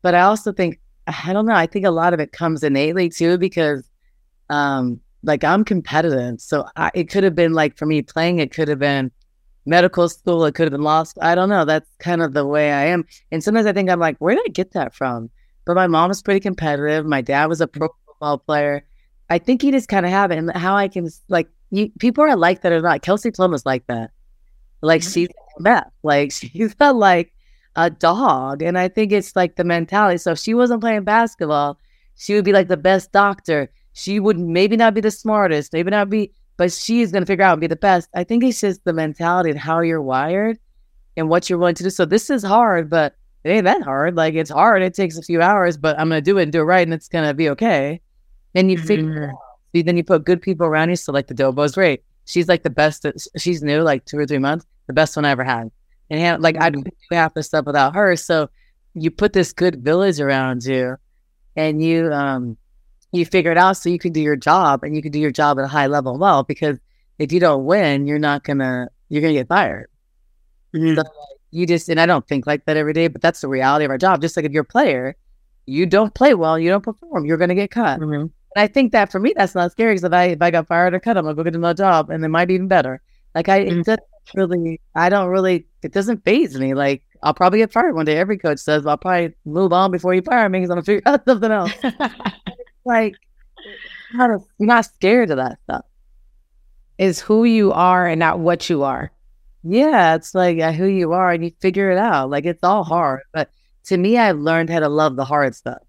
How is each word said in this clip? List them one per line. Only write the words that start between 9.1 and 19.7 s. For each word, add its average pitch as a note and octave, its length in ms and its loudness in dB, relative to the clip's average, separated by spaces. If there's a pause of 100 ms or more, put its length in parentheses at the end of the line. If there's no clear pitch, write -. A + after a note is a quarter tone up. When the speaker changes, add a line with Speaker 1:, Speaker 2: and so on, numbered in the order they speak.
Speaker 1:
medical F3 420 2
school, E3+ 360 -2
it D3+ 100 0
could E3 100 0
have D3+ 80 -2
been C#3 100 -4
law D#3 220 0
school. - 200 -12
I E3 100 4
don't F#3 140 0
know. G3 160 2
That's D3+ 240 -2 (100)
kind E3+ 240 -2
of C#3+ 120 -4
the C#3+ 120 -2
way D3 260 0
I C#3+ 140 0
am. E3+ 180 -2 (280)
And D#3+ 100 -6
sometimes G#3+ 240 0
I G#3 60 0
think F#3+ 180 -2
I'm F3 100 2
like, D#3+ 180 -2
"Where F3 160 0
did A4+ 120 -2
I - 40 -6
get F#3 220 -6
that D3+ 220 -6
from?" A#2+ 360 -6 (340)
But F3 120 -2
my F#3 100 2
mom E3+ 220 2
was G3 140 -4
pretty G3 180 0
competitive. D3+ 680 -4
My C#3 160 -2
dad C#3+ 240 0
was E3 160 -2
a D#3 40 0
pro D#3 220 -6 (180)
football D3 320 -6
player. D3 460 -4 (460)
I E3+ 80 0
think B3 240 0
he C#4 80 2